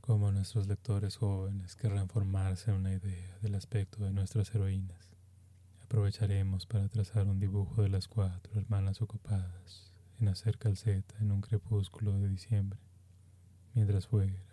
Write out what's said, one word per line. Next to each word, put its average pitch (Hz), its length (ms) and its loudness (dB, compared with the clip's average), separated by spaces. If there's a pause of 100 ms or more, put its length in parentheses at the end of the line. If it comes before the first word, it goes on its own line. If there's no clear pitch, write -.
Como 101 320 2
nuestros 98 340 0
lectores 101 500 -2
jóvenes 98 600 -2
querrán 101 320 0
formarse 95 640 0
una 95 200 0
idea 92 500 -6
del 104 120 -2
aspecto 101 480 -4
de 95 100 -2
nuestras 98 400 0
heroínas, 95 640 -2 (680)
aprovecharemos 98 840 0
para 98 220 0
trazar 104 400 0
un 98 100 2
dibujo 98 440 2
de 98 80 4
las 95 180 0
cuatro 95 500 -2
hermanas 98 440 0
ocupadas - 920 -6 (260)
en 107 100 4
hacer 101 300 0
calceta 101 640 0
en 107 100 2
un 98 100 2
crepúsculo 101 760 0
de 98 100 2
diciembre, 98 520 -2 (920)
mientras 101 340 4
fuera 95 340 2 (100)